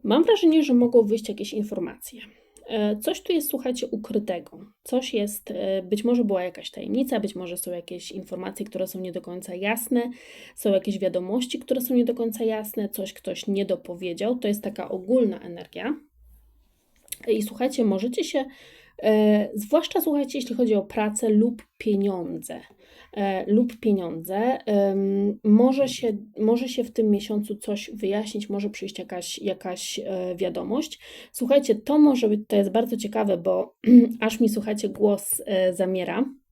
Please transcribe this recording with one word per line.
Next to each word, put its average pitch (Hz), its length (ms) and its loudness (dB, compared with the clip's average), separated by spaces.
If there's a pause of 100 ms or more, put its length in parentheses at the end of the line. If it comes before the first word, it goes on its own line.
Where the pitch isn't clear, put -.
mam 254 180 4
wrażenie, 320 380 6
że 277 120 4
mogą 240 280 8
wyjść 220 260 0
jakieś 208 240 -8
informacje. 208 680 -6 (480)
E, 208 280 0
coś 320 260 -4
tu 392 100 -10
jest, 302 180 -2
słuchajcie, 247 360 -4
ukrytego. 208 720 -6 (240)
Coś 254 320 -4
jest, 208 360 -4
e, 190 320 -4
być 208 220 -4
może 240 200 2
była 190 180 0
jakaś - 280 -10
tajemnica, 247 500 -4
być 208 140 -4
może 180 220 -8
są 175 160 -10
jakieś 175 400 -12
informacje, 190 540 -10
które 190 200 -6
są 185 140 -10
nie 185 120 -8
do 180 80 -8
końca 180 340 -12
jasne, 240 560 -2 (440)
są - 180 0
jakieś 190 260 0
wiadomości, 190 600 -2
które 254 220 0
są 247 140 -2
nie 240 100 6
do 233 100 0
końca 233 300 -4
jasne, 214 440 -2
coś 202 240 -8
ktoś - 340 -8
nie 196 200 0
dopowiedział. 185 720 -4
To 208 100 -2
jest 208 140 -2
taka 202 260 -8
ogólna 196 520 0
energia. 180 560 -8 (1300)
I 214 140 2
słuchajcie, 240 420 -2
możecie 214 400 0
się, 269 200 -2 (580)
e, 214 520 4
zwłaszcza, 302 460 0
słuchajcie, 285 380 -2
jeśli 247 160 -6
chodzi 233 200 2
o 196 80 2
pracę 214 460 -2
lub 220 340 4 (160)
pieniądze, 196 840 -2 (560)
e, 196 360 -2
lub 240 280 2
pieniądze, 180 560 -2 (300)
em, 196 800 0
może 254 440 6
się, 226 280 -4 (220)
może 240 300 2
się 247 160 -4
w - 60 -10
tym 220 200 2
miesiącu 208 460 0
coś 208 380 -8
wyjaśnić, 208 540 -4
może 202 220 -4
przyjść 196 280 -10
jakaś, 185 400 -10
jakaś, 185 600 -6
e, 180 380 -6
wiadomość. 185 640 -4 (340)
Słuchajcie, 262 420 2
to 277 240 0
może 254 300 6
być, 214 200 2
to 214 80 0
jest 196 140 4
bardzo 233 260 0
ciekawe, 208 400 0
bo 185 380 -2 (120)
<clears throat> 233 340 10
aż 220 200 0
mi, 226 80 6
słuchajcie, 208 400 -2
głos, 202 580 0
e, 185 280 2
zamiera. 185 500 -2 (280)